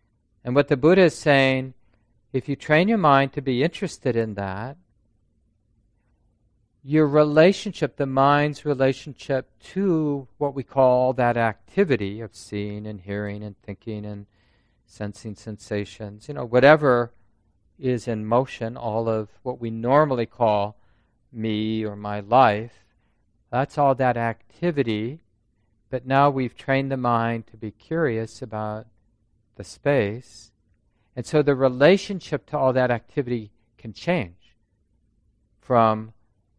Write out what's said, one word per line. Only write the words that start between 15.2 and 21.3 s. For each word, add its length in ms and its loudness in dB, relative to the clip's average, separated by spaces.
sensations, 920 -10
you 60 -12
know, 120 -10
whatever 680 4
is 300 -4
in 180 -6
motion, 520 -2
all 300 -6
of 220 -2
what 160 -8
we 100 -8
normally 560 0
call 520 -2